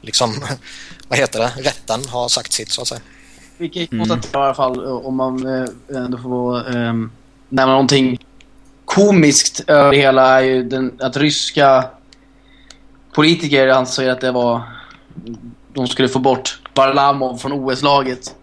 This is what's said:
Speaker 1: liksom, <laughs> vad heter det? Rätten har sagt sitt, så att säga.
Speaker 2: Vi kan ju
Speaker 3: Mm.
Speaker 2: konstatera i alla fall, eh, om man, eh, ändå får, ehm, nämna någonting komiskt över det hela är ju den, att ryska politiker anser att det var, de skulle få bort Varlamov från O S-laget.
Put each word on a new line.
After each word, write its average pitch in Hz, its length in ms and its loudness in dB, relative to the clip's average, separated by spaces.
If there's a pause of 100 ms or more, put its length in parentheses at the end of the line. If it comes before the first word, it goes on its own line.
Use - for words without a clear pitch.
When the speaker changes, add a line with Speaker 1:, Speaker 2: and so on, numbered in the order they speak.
Speaker 1:
liksom, 117 320 -2 (380)
<laughs> - 360 -20
vad 123 120 -2
heter 117 200 -2
det? 120 120 0 (180)
Rätten - 300 -6 (100)
har 120 200 -6
sagt - 240 -4
sitt, 110 180 -8
så - 100 -8
att 123 60 -8
säga. - 140 -10 (560)
Speaker 2:
Vi 170 120 -8
kan 175 120 -8
ju 165 100 -6
Speaker 3:
Mm. 110 180 -4
Speaker 2:
konstatera 139 320 -4
i 135 40 0
alla 135 80 0
fall, 127 320 -4
eh, 131 60 -6
om 131 240 -6
man, 131 460 -4
eh, 127 360 -10
ändå 127 200 -6
får, 123 580 -4
ehm, 113 360 -4 (380)
nämna 131 220 2
någonting 131 540 2 (600)
komiskt 185 840 4
över 143 240 6
det 143 60 4
hela 131 420 6
är 131 40 2
ju 131 200 0
den, 127 380 -6
att 131 160 -4
ryska 143 680 2 (1300)
politiker 151 540 4
anser 131 420 2
att 127 120 -2
det 127 100 0
var, 120 300 0 (1120)
de 131 140 -4
skulle 127 220 0
få 131 100 -2
bort 127 400 0 (140)
Varlamov 135 640 2
från 135 160 -8
O 135 180 -4
S-laget. 131 720 0